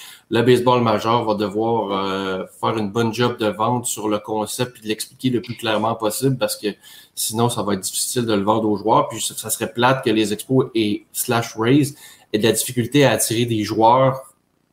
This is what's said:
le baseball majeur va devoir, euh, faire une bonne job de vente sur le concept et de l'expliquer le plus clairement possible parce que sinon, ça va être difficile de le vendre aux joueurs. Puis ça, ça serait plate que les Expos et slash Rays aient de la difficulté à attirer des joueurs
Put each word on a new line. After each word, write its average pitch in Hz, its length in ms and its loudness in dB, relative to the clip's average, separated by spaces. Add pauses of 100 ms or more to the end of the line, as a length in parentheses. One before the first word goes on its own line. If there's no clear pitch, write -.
(300)
le 117 120 4
baseball 123 380 4
majeur 113 440 2
va 107 100 0
devoir, 107 560 -2
euh, 95 540 -4 (160)
faire 113 180 -2
une 101 120 -4
bonne 113 220 0
job 120 260 0
de 110 100 0
vente 117 380 -2
sur 110 220 -6
le 104 120 0
concept 110 580 -6
et - 60 -20
de - 20 -14
l'expliquer - 440 -4
le 117 120 0
plus - 140 -10
clairement 110 400 -2
possible 120 420 -2
parce - 160 -2
que - 140 -6 (480)
sinon, 117 320 0
ça 113 160 -4
va 101 100 -2
être 95 60 -4
difficile - 460 -4
de 110 80 0
le 98 100 0
vendre 107 260 2
aux 101 60 0
joueurs. 110 320 2
Puis 110 120 -10
ça, - 160 -8
ça 110 140 -8
serait - 220 -4
plate 131 320 2
que 117 60 0
les 107 220 2
Expos 131 340 0 (100)
et 104 360 -2
slash - 440 -4
Rays 135 380 2 (380)
aient 107 60 2
de 104 80 2
la 107 60 6
difficulté 123 540 2
à 120 40 4
attirer 110 340 0
des 113 200 -2
joueurs 117 580 4 (500)